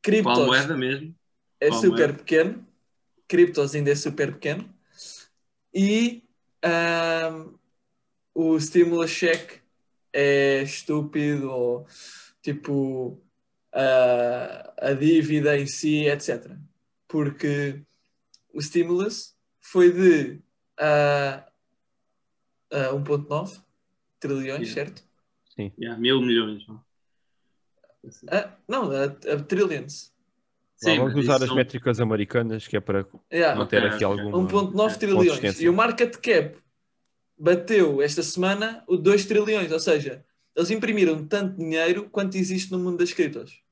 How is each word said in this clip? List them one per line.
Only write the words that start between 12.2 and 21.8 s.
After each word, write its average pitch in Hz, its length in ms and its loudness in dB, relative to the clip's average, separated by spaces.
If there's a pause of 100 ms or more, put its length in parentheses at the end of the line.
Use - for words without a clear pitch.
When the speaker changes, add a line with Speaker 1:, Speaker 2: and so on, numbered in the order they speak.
Speaker 1:
tipo, 135 760 -4 (520)
ah, 123 1080 0
a 139 120 0
dívida 147 680 4
em 139 80 -2
si, 151 400 -2
et 143 140 0
cetera. - 380 -8 (480)
Porque 143 760 -4 (720)
o - 80 -10
stimulus 175 760 -2 (240)
foi 175 320 6
de, 170 480 4 (380)
ah, 143 680 2 (1300)